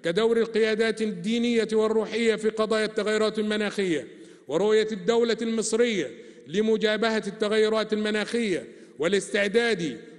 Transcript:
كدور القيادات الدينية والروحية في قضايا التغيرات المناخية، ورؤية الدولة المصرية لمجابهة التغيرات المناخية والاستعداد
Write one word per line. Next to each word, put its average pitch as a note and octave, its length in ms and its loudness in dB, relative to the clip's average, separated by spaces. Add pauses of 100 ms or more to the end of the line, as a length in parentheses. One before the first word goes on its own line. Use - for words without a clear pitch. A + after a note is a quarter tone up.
كدور A3 340 2
القيادات A3 640 0
الدينية A3 720 0
والروحية A3 640 2
في G#3+ 140 0
قضايا A3 360 0
التغيرات G#3+ 540 0
المناخية، G3+ 680 -2 (400)
ورؤية G#3+ 440 2
الدولة A3+ 500 2
المصرية A3+ 720 0 (360)
لمجابهة G#3+ 800 2
التغيرات G#3+ 680 0
المناخية G#3+ 760 -2 (320)
والاستعداد G3 1000 0 (220)